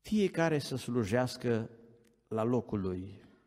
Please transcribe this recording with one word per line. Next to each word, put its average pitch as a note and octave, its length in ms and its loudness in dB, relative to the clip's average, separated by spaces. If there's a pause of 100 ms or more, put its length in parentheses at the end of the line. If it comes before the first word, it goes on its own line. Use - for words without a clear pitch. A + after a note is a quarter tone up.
fiecare E3+ 580 2
să C#3 180 -4
slujească A#2+ 920 0 (580)
la A2 140 -2
locul A2+ 380 0
lui F#2 420 -6 (240)